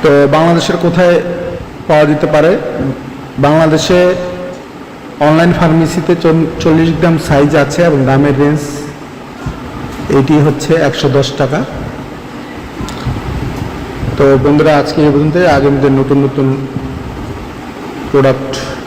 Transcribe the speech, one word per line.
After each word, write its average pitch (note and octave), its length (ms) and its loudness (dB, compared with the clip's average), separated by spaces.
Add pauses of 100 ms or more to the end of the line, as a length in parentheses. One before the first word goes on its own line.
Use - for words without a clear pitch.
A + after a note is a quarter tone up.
তো C#3+ 280 6
বাংলাদেশের E3+ 460 2
কোথায় F3 440 2 (640)
পাওয়া D3+ 180 4
যেতে D3 220 0
পারে? D#3 300 4 (800)
বাংলাদেশে D#3+ 760 4 (1040)
অনলাইন D#3+ 340 4
ফার্মেসিতে E3 640 2
চল-, E3 440 2
চল্লিশ E3 300 2 (100)
গ্রাম E3+ 180 2 (100)
সাইজ D3 280 2
আছে C#3+ 280 2
এবং D3 220 4
দামের C3+ 340 2
রেঞ্জ D3 200 2 (1500)
এটি C#3 240 2
হচ্ছে D3 400 2
একশো D3 360 0
দশ C3 280 2
টাকা। D3 260 -2 (2500)
তো C#3 260 4
বন্ধুরা, D3 340 4
আজকে C#3+ 240 0
এই D3 100 4
পর্যন্ত। D3+ 260 2
আগামীতে C#3 520 2
নতুন C3+ 340 2
নতুন C3+ 440 0 (1400)
প্রোডাক্ট C3+ 460 0 (300)